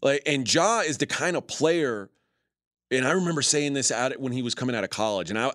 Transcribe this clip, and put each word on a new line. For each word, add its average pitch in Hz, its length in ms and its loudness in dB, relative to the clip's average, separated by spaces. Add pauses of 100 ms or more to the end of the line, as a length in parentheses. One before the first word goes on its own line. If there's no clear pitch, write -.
Like, 139 240 2
and 135 260 0
Ja 208 280 4
is 156 180 -2
the - 80 0
kind 170 300 -2
of - 100 -4
player, 139 640 0 (840)
and 127 160 2
I 151 60 4
remember 175 300 0
saying 147 320 2
this 135 160 0
out 127 300 -2
when 127 120 -4
he 127 100 -2
was 120 120 -2
coming 127 220 -2
out 101 80 -2
of 92 60 -4
college, 101 400 -2
and 110 80 -2
I, 127 160 0